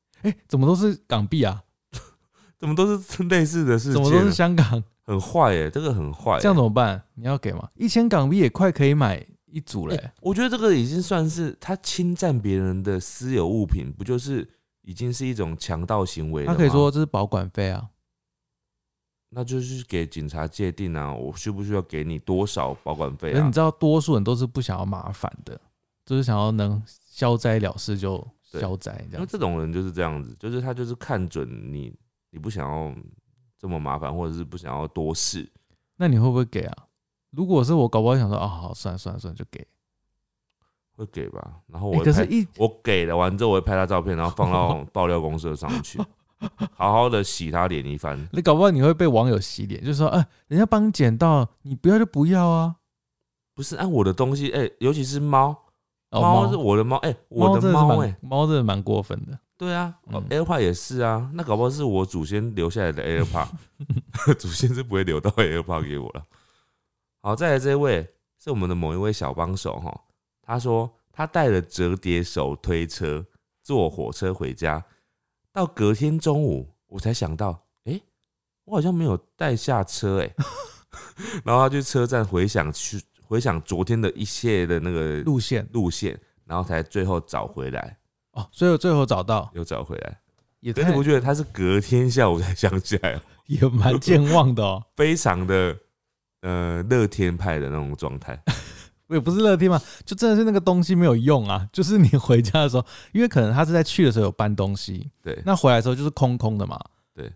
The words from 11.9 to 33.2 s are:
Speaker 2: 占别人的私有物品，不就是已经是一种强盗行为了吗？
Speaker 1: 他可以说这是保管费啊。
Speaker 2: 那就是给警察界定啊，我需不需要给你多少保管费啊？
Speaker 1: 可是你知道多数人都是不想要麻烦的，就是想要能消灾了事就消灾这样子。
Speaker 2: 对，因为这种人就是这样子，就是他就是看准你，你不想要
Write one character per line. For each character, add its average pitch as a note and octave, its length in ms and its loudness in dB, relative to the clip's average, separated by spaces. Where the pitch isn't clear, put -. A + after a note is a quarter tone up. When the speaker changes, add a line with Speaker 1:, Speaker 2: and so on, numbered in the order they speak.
Speaker 2:
占 D#3 260 0
别 G2+ 180 0
人 F#2+ 220 -2
的 F#2+ 200 -2
私 B2+ 340 -6
有 F2+ 120 2
物 G#2 200 0
品， C#2+ 320 -2
不 F#2+ 60 -10
就 B2 120 -2
是 B2 320 -4
已 F2+ 100 -14
经 B2 180 -6
是 C3 140 -6
一 B2+ 80 -2
种 E2+ 240 -4
强 E2+ 260 -6
盗 G2 200 0
行 D#2+ 260 -6
为 D2+ 140 -4
了 - 20 -4
吗？ E3+ 60 0
Speaker 1:
他 - 60 0
可 E3 60 4
以 C#3 60 4
说 C#3+ 200 4
这 C#3+ 100 0
是 D#3 60 0
保 G#2 200 -2
管 F#2+ 240 -4
费 F#2+ 200 -2
啊。 G2+ 180 -8
Speaker 2:
那 B2 120 -8
就 B2+ 180 -4
是 B2+ 260 -8
给 E2+ 200 -4
警 D2+ 220 -8
察 D#2 180 -6
界 F#2 240 -4
定 F2 240 -6
啊， D2 180 -6
我 C2 240 -10
需 - 140 -8
不 G2+ 140 -8
需 G2+ 80 -6
要 G2 100 0
给 D#2 220 -8
你 D#2+ 160 -6
多 F#2+ 260 0
少 C2+ 260 -4
保 D2+ 100 -6
管 D2 220 -6
费 D#2 140 -8
啊？ - 20 -4
Speaker 1:
可 C3+ 60 2
是 D3+ 60 4
你 C#3 60 2
知 A#2+ 80 0
道 D#3+ 100 4
多 D#3 320 2
数 D3+ 140 0
人 G#2+ 80 2
都 A#2 140 0
是 B2+ 100 -2
不 B2 160 -4
想 F#2 160 -6
要 F#2+ 60 -4
麻 F#2 260 -6
烦 - 220 -8
的， - 160 -18
就 C3+ 100 -2
是 C3+ 60 2
想 A#2 160 0
要 G#2+ 140 0
能 G#2 340 0
消 - 500 -2
灾 A2+ 220 0
了 G2+ 180 -2
事 G2+ 220 -6
就 F#2+ 260 -6
消 F#2 340 -6
灾 G2 160 -12
这 G2+ 40 -14
样 - 140 -16
子。 F2 60 -14
Speaker 2:
对， - 20 -8
因 - 20 -6
为 F3+ 80 -8
这 - 80 -8
种 F2+ 220 -2
人 D#2+ 140 -4
就 F2+ 100 -4
是 F#2+ 80 -6
这 F2 120 -4
样 D#2 200 -4
子， A#1+ 160 -14
就 G#2+ 120 -12
是 B2 100 -6
他 B2+ 120 -6
就 B2 120 -8
是 A#2+ 100 -8
看 G2+ 340 -4
准 C#2+ 200 -8
你， C#2+ 200 -12
你 E2 80 -20
不 D#2+ 100 -12
想 E2 220 -8
要 D2+ 240 -8